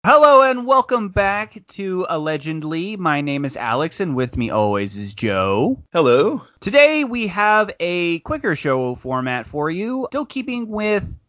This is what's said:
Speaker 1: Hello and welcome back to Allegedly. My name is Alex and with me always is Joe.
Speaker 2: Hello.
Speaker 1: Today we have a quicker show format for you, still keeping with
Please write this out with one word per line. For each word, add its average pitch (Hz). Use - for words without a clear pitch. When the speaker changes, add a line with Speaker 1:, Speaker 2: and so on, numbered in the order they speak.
Speaker 1:
Hello 285
and 254
welcome 247
back 202
to 190
Allegedly. 156
My 156
name 143
is 139
Alex 127
and 175
with 127
me 117
always 101
is 101
Joe. 101
Speaker 2:
Hello. 160
Speaker 1:
Today 294
we 240
have 208
a 175
quicker 175
show 131
format 127
for 147
you, 233
still 277
keeping 240
with 214